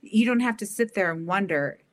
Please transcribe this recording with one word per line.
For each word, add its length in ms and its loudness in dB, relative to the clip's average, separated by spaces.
you 240 2
don't 140 2
have 180 0
to 80 -8
sit 300 -2
there 160 2
and 160 -6
wonder, 520 -2